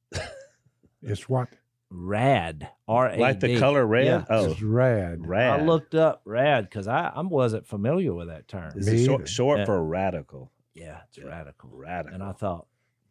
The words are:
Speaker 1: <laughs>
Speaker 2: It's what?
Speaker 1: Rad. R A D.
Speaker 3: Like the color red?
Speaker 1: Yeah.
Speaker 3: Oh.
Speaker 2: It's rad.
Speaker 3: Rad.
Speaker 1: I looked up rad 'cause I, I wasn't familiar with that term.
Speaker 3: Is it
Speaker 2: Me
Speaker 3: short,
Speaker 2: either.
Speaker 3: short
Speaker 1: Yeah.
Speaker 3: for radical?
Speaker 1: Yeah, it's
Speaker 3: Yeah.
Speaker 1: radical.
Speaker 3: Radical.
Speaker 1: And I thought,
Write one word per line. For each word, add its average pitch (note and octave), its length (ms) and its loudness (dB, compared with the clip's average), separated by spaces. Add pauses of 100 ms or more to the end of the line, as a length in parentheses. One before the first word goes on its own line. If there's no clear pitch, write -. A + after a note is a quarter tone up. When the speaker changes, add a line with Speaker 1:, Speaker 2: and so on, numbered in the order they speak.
(120)
Speaker 1:
<laughs> - 80 -6 (840)
Speaker 2:
It's G#2+ 260 -6
what? B2+ 200 0 (420)
Speaker 1:
Rad. F2+ 800 -2 (200)
R A#2+ 220 4
A F2+ 60 -6
D. F#2+ 40 2
Speaker 3:
Like A#2+ 200 2
the B2 200 2
color C3+ 260 4
red? A#2+ 200 4
Speaker 1:
Yeah. A#2+ 220 2
Speaker 3:
Oh. G#2 220 2
Speaker 2:
It's E2 120 -6
rad. G#2+ 640 2
Speaker 3:
Rad. A#2+ 340 2
Speaker 1:
I D3+ 40 0
looked D#3+ 300 0
up D#3+ 300 2
rad A#2+ 460 2
'cause G2+ 180 -8
I, D3 260 -2
I D3 60 -8
wasn't C3 460 0
familiar B2+ 460 -2
with E2+ 160 -8
that D#2 200 -16
term. E2 280 -12
Speaker 3:
Is G2 120 -2
it A2 60 4
Speaker 2:
Me A#2 100 4
Speaker 3:
short, C3+ 160 2
Speaker 2:
either. - 80 -12
Speaker 3:
short B2+ 320 2
Speaker 1:
Yeah. G2+ 60 0
Speaker 3:
for F#2+ 180 2
radical? D#2+ 680 -4 (240)
Speaker 1:
Yeah, D#2+ 320 -20
it's - 120 -20
Speaker 3:
Yeah. - 80 -18
Speaker 1:
radical. C#2+ 460 -18
Speaker 3:
Radical. D#2+ 420 -10
Speaker 1:
And F#2 100 -12
I G2 80 -10
thought, F2 340 -8 (440)